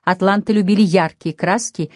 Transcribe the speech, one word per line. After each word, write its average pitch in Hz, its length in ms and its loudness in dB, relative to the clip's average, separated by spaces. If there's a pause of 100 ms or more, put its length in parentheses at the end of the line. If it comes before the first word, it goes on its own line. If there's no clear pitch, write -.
Атланты 190 500 0
любили 208 300 2
яркие 175 520 0
краски 180 600 -4